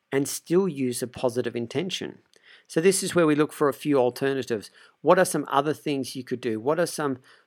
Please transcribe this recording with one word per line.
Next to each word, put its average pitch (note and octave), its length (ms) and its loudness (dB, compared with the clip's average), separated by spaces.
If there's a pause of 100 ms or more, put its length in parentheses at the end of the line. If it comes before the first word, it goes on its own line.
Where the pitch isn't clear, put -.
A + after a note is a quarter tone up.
(100)
and C3+ 180 0
still F#3 400 0
use C3+ 340 -4
a B2+ 40 -4
positive A#2+ 500 -2
intention. C3 640 -6 (460)
So - 140 0
this F#3+ 220 4
is F3+ 120 -6
where E3+ 120 4
we D3+ 80 4
look D3 180 2
for D3 160 2
a C3 60 0
few C#3+ 240 0
alternatives. B2 720 0 (320)
What E3+ 160 6
are F#3 80 4
some D3 240 -4
other C#3+ 240 2
things C#3 420 -4
you B2+ 80 -10
could A#2+ 160 -6
do? A2 200 -4
What C#3+ 180 -2
are E3+ 80 0
some C#3+ 320 -4 (280)